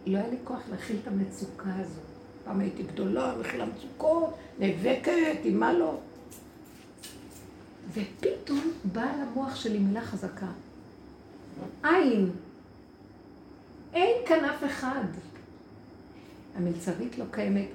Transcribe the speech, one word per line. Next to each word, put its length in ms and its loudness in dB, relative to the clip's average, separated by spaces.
לא 120 4
היה 100 0
לי 160 -2
כוח 160 -6
להכיל 320 -4
את 60 -8
המצוקה 680 -2
הזו. 220 -6
פעם 160 0
הייתי 220 0
גדולה, 580 0
מכילה 240 -4
מצוקות, 720 2
נאבקת, 840 4
עם 160 4
מה 120 6
לא. 260 2
ופתאום 800 0
באה 320 0
למוח 400 -2
שלי 220 0
מילה 220 4
חזקה. 460 -6
"אין. 460 6
אין 220 8
כאן 180 6
אף 200 0
אחד." 400 -2
"המלצרית 640 -2
לא 120 -4
קיימת, 440 2